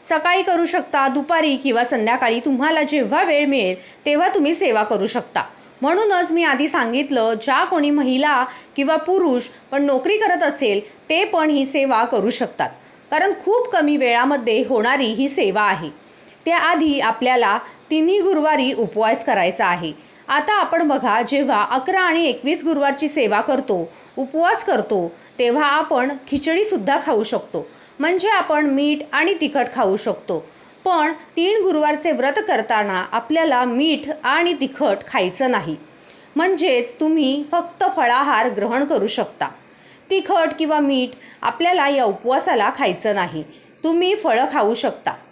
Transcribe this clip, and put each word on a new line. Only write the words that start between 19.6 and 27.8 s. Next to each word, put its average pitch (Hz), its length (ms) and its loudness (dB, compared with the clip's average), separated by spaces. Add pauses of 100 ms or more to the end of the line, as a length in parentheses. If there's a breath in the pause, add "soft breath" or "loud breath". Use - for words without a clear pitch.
आहे. 170 280 -2 (340 loud breath)
आता 294 260 0
आपण 339 340 2
बघा, 247 340 0
जेव्हा 269 500 0
अकरा 370 300 0
आणि 330 240 2
एकवीस 285 380 -2
गुरुवारची 285 440 0
सेवा 220 340 0
करतो, 226 480 -2 (280 loud breath)
उपवास 330 460 0
करतो, 202 480 -2 (280 loud breath)
तेव्हा 254 260 2
आपण 285 520 0 (100)
खिचडीसुद्धा 311 760 0
खाऊ 220 180 0
शकतो, 185 440 -6 (320 loud breath)